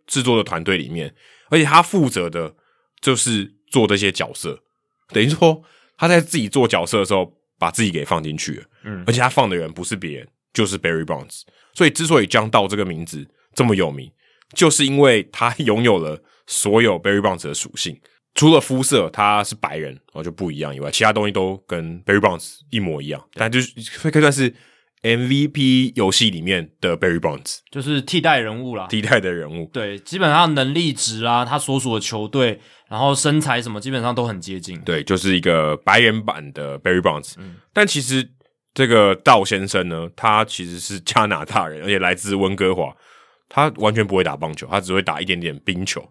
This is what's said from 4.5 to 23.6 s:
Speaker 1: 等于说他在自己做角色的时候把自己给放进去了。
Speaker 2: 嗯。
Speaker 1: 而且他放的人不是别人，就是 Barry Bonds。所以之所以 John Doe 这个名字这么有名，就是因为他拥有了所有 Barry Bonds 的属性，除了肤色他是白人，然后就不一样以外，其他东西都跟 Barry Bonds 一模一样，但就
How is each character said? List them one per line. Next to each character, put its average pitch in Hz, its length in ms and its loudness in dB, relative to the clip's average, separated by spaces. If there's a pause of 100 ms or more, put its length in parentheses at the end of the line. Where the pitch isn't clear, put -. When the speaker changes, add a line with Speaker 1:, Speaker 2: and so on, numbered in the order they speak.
Speaker 1:
等 - 140 2
于 123 60 4
说 160 340 2 (340)
他 165 100 0
在 175 140 6
自 160 180 -2
己 107 100 -2
做 120 200 4
角 87 180 0
色 107 140 0
的 98 40 0
时 95 80 -2
候 92 200 2 (260)
把 85 120 0
自 113 120 -2
己 104 80 2
给 80 140 -4
放 82 180 0
进 78 140 -8
去 80 180 -8
了。 - 100 -14 (200)
Speaker 2:
嗯。 101 220 -10
Speaker 1:
而 113 60 2
且 123 80 -2
他 123 80 4
放 127 220 2
的 90 60 -2
人 80 160 -6
不 87 100 -12
是 101 140 -6
别 80 220 -10
人， 64 100 -20 (240)
就 113 120 2
是 98 140 -2
Barry 82 260 -2
Bonds。 76 380 -10 (320)
所 175 120 4
以 143 40 4
之 160 160 -4
所 151 160 4
以 98 40 0
John 107 240 2
Doe 101 180 2
这 101 80 -4
个 104 80 -2
名 85 220 -6
字 71 200 -14 (280)
这 131 100 2
么 113 100 4
有 90 160 2
名， 69 200 -12 (440)
就 165 160 6
是 147 140 2
因 135 140 0
为 127 240 6 (100)
他 117 240 -2
拥 113 260 0
有 110 160 4
了 76 240 -6 (240)
所 107 360 2
有 98 180 2
Barry 101 200 2
Bonds 95 240 -2
的 73 100 -8
属 - 240 -10
性， 78 200 -8 (360)
除 156 180 6
了 147 80 8
肤 131 220 -2
色 113 260 2
他 104 340 2
是 101 120 -8
白 76 240 -6
人， 73 140 -10
然 67 80 -20 (120)
后 78 100 -10
就 82 80 -8
不 85 220 -6
一 71 60 -10
样 73 160 -8
以 67 60 -12
外， 71 100 -8
其 - 120 -2
他 107 120 4
东 104 100 0
西 104 80 -2
都 95 240 -2 (100)
跟 85 380 -8
Barry 101 140 4
Bonds 95 400 0 (120)
一 120 80 -4
模 82 220 -4
一 71 60 -12
样， 71 260 -10
但 113 180 -4
就 123 120 0